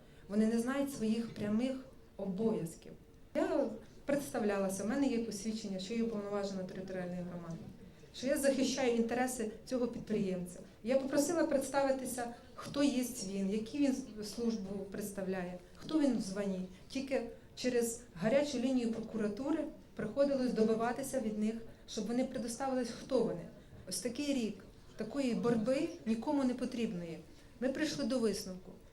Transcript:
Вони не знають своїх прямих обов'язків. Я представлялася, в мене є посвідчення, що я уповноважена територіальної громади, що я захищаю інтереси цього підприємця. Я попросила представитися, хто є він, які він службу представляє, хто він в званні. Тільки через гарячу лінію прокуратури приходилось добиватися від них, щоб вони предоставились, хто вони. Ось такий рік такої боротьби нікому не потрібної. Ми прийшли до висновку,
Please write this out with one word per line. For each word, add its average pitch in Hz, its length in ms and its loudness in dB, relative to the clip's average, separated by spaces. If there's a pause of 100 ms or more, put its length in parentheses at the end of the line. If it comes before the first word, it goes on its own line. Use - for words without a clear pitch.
(280)
Вони 214 180 4
не 233 120 4
знають 277 360 0
своїх 220 400 0
прямих 214 380 2 (440)
обов'язків. 196 760 -2 (420)
Я 311 320 4 (380)
представлялася, 202 800 2
в 208 40 0
мене 277 180 4
є 233 120 2
посвідчення, 214 600 -2
що 214 160 -4
я 226 100 2
уповноважена 202 580 -2
територіальної 185 680 -4
громади, 170 280 -8 (560)
що - 120 -4
я 294 120 4
захищаю 262 580 4
інтереси 233 540 0 (160)
цього 247 200 0
підприємця. 185 720 -2 (260)
Я 254 140 4
попросила 294 480 2
представитися, 262 880 0 (200)
хто - 280 -2
є 254 220 4 (240)
він, 196 220 0
які 220 280 -2
він 277 180 4 (280)
службу 202 540 -2 (120)
представляє, 185 680 -4 (180)
хто 311 240 0
він 254 180 6
в - 20 0
званні. 190 460 -2 (220)
Тільки 262 340 -2 (340)
через 240 440 0 (140)
гарячу 247 440 4
лінію 240 340 2
прокуратури 226 720 0 (320)
приходилось 254 560 2
добиватися 233 680 2
від 214 180 -2
них, 214 160 0 (340)
щоб 202 180 -4
вони 247 180 0
предоставились, 254 680 -2
хто - 300 0
вони. - 260 -2 (420)
Ось 185 120 -6
такий 277 340 -2
рік 220 300 -2 (320)
такої 247 380 0
боротьби 240 540 2 (180)
нікому 269 380 2
не 254 100 4
потрібної. 175 640 -4 (420)
Ми 247 80 2
прийшли 285 360 0
до 247 140 2
висновку, 196 540 -2 (200)